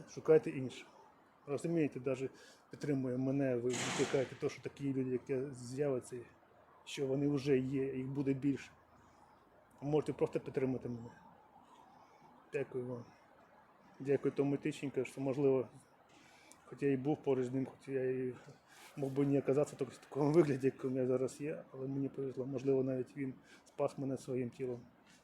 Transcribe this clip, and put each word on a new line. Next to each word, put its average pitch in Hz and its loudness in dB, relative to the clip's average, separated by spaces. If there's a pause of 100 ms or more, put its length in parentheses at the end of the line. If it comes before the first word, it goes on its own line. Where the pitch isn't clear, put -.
шукайте 156 6
інше. 131 -8 (600)
Розумієте, 147 0
даже 131 -4 (420)
підтримує 131 -2
мене, 131 2
ви 120 0
викликаєте 127 0
те, 143 -4
що - -12
такі 139 -4
люди, 131 0
які 127 -2 (100)
з'являться, 127 -4 (680)
що 139 -4
вони 143 2
вже 139 4
є, 135 -2
їх 131 -4
буде 139 0
більше. 135 -2 (1080)
Можете 143 0
просто - -2
підтримати 131 -2
мене. 117 -8 (1400)
Дякую 127 -4
вам. 120 -8 (960)
Дякую 139 2
тому 139 0
Тищенко, 139 -2
що, - -10
можливо, 135 4 (1000)
хоч 131 -10
я 143 4
і 135 4
був 147 0
поруч 131 4
з 123 -4
ним, 131 0
хоч - -16
я 131 0
і 127 -2 (600)
мог 139 -2
би 143 4
не 139 6
оказатися 135 2
так-, 127 -4
в - -18
такому 143 0
вигляді, 143 6
якому 131 -2
я 127 2
зараз 127 0
є, 156 -6 (100)
але 135 -8
мені 135 -2
повезло. 135 -6
Можливо, 135 2
навіть 131 -2
він 131 -4 (320)
спас - -2
мене 135 -2
своїм 127 -2
тілом 123 -6 (420)